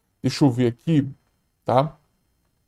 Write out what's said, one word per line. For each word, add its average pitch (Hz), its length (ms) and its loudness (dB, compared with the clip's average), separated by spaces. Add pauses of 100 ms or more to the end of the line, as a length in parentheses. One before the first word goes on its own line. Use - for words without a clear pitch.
(220)
Deixa - 240 0
eu 135 60 4
ver 120 160 0
aqui, 139 400 -2 (580)
tá? 135 320 0 (720)